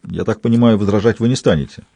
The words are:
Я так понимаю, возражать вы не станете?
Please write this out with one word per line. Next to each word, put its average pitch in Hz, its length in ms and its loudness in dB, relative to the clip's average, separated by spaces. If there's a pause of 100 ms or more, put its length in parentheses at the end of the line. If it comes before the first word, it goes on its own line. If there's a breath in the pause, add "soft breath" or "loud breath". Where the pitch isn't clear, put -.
Я 87 200 -8
так 107 160 -6
понимаю, 117 360 2
возражать 101 440 0
вы 117 80 0
не 131 80 -2
станете? 82 460 -2 (120)